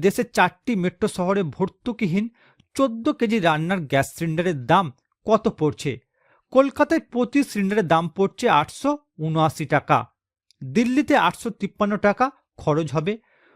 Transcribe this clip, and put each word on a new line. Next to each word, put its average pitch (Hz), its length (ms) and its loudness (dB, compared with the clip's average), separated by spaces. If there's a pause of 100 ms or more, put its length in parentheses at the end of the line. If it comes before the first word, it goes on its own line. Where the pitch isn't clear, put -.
দেশে 196 240 2
চারটি - 520 0
মেট্রো 185 320 -2
শহরে 190 340 -2
ভর্তুকিহীন 190 840 -4 (500)
চোদ্দ 226 360 0
কেজি 226 280 0
রান্নার 165 400 0
গ্যাস 135 280 0
সিলিন্ডারের 165 580 -4
দাম 175 200 4 (400)
কত 214 220 2
পড়ছে? 147 440 -2 (600)
কলকাতায় 285 580 2
প্রতি 247 320 0
সিলিন্ডারের 202 500 0
দাম 165 160 2
পড়ছে 196 420 -2
আটশো 156 400 0 (280)
ঊনআশি 156 480 -2
টাকা, 139 320 2 (640)
দিল্লিতে 247 560 0
আটশো 180 320 0
তিপ্পান্ন 202 460 -4
টাকা 208 300 2 (320)
খরচ 151 340 0
হবে, 160 200 -2 (440)